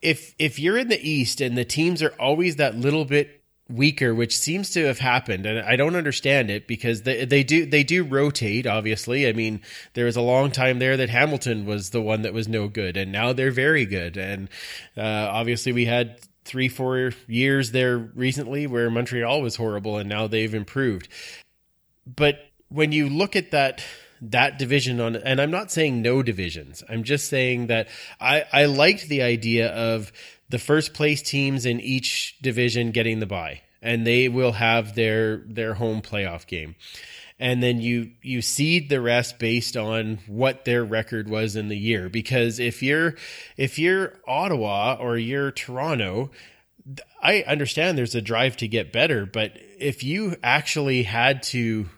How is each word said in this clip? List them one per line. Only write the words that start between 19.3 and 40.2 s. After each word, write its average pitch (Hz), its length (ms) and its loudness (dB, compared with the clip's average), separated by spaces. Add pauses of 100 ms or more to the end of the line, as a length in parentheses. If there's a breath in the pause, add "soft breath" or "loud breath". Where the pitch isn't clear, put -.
was 117 140 -4
horrible, 107 420 -4
and 101 100 -6
now 104 200 -2
they've 110 260 0
improved. 110 540 -4 (1000 loud breath)
But 147 320 0 (300)
when 151 240 0
you 151 160 2
look 165 260 0
at 190 160 0
that 139 320 0 (400 loud breath)
that 123 360 2
division 127 420 2
on, 117 160 0
and 131 240 0
I'm 147 100 2
not 185 200 -4
saying 139 320 2
no 123 200 4
divisions. 85 680 -4
I'm 113 160 -4
just 139 240 0
saying 127 400 0
that 113 200 0 (320 loud breath)
I, 139 320 2
I 143 140 8
liked 156 420 4
the 143 140 0
idea 117 500 2
of 113 400 -2 (360 loud breath)
the 120 100 -4
first 151 360 2
place 151 280 0
teams 135 440 0
in 120 140 0
each - 600 -4
division 120 520 0
getting 113 280 0
the 107 60 -4
bye, 82 360 -8 (200)
and 117 240 0
they 123 220 6
will 123 240 2
have 113 420 2
their, 110 440 0
their 110 360 -6
home 110 280 -2
playoff 95 440 -6
game. 80 300 -10 (600 loud breath)
And 123 240 0
then 123 200 0
you, 117 300 -2 (100)
you 127 180 -6
seed 151 480 0
the 139 120 0
rest 120 380 0
based 117 380 -2
on 110 500 -4